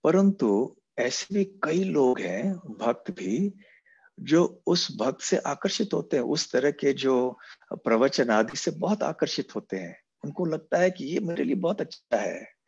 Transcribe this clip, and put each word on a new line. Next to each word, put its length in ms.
परंतु 720
ऐसे 360
भी 100
कई 400
लोग 360
हैं, 340
भक्त 560
भी, 420
जो 460
उस 300
भक्त 240
से 180
आकर्षित 560
होते 220
हैं, 80
उस 280
तरह 180
के 220
जो 460
प्रवचन 580
आदि 260
से 140
बहुत 320
आकर्षित 520
होते 220
हैं, 260
उनको 200
लगता 340
है 120
कि 140
ये 160
मेरे 240
लिए 120
बहुत 240
अच्छा 360
है। 380